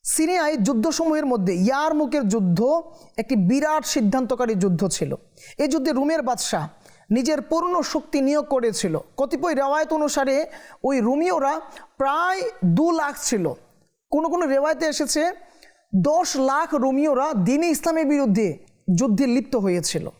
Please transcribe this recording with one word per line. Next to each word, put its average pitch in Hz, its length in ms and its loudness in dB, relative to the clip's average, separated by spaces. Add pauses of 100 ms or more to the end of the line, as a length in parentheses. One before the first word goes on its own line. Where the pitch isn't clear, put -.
সিরিয়ায় 320 540 0
যুদ্ধসমূহের 302 680 0
মধ্যে 202 280 0
ইয়ারমুকের 277 720 0
যুদ্ধ 220 540 2 (360)
একটি 226 180 -2
বিরাট 277 500 2
সিদ্ধান্তকারী 240 720 0
যুদ্ধ 180 320 0
ছিল। 143 280 -4 (420)
এই 294 100 0
যুদ্ধে 302 240 0
রোমের 294 300 0
বাদশাহ 214 460 -4 (440)
নিজের 277 300 0
পূর্ণ 339 400 0
শক্তি - 400 -2
নিয়োগ 285 240 0
করেছিল। 226 520 -2 (200)
কতিপয় 285 380 -2
রেওয়ায়েত 302 380 0
অনুসারে 285 520 0 (380)
ওই 269 160 0
রোমীয়রা 302 640 0 (360)
প্রায় 339 440 0 (240)
দু 262 260 4
লাখ 302 320 -2
ছিল। 190 300 -2 (560)
কোনো 311 200 0
কোনো 349 160 0
রেওয়ায়েতে 294 400 0
এসেছে 302 460 0 (640)
দশ 302 400 2
লাখ 277 400 0
রোমীয়রা 277 580 2
দ্বীন 247 300 2
ইসলামের 320 420 0
বিরুদ্ধে 226 520 2 (380)
যুদ্ধে 240 320 2
লিপ্ত 247 280 0
হয়েছিল। 180 540 -2 (100)